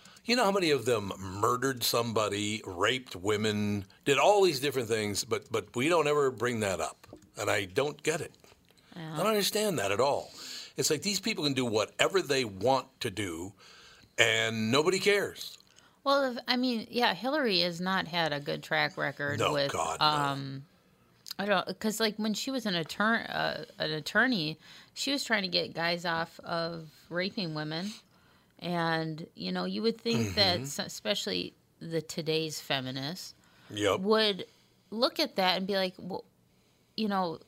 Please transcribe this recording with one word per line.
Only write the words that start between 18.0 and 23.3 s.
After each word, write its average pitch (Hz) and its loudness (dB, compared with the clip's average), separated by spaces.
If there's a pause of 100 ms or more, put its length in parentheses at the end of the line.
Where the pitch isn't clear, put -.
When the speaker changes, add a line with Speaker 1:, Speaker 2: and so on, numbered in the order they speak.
Speaker 2:
had 160 0
a 143 -2
good 151 -6
track 151 0
record 143 -4
Speaker 1:
No, 107 2
Speaker 2:
with, 139 0
Speaker 1:
God, 80 -2
no. 156 4
Speaker 2:
um, 139 -2 (760)
I 196 -2
don't, 190 0
'cause, 220 -2
like, 214 0
when 214 -2
she - -4
was 254 -4
an 190 0
attorn-, 208 0
uh, - -2 (140)